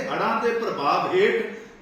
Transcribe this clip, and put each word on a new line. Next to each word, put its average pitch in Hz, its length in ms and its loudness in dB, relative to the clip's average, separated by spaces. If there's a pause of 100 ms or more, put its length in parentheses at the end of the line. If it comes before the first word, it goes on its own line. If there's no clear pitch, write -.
ਹੜ੍ਹਾਂ 220 360 0
ਦੇ 233 160 2
ਪ੍ਰਭਾਵ - 560 0
ਹੇਠ 220 280 4 (380)